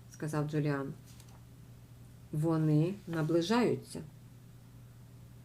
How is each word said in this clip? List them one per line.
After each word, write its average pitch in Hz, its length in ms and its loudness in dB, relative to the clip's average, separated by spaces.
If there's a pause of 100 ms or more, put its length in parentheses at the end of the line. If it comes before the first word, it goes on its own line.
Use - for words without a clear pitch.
(160)
сказав 151 320 -2
Джуліан. 147 460 0 (1400)
«Вони 156 640 4 (120)
наближаються». 165 920 0 (1400)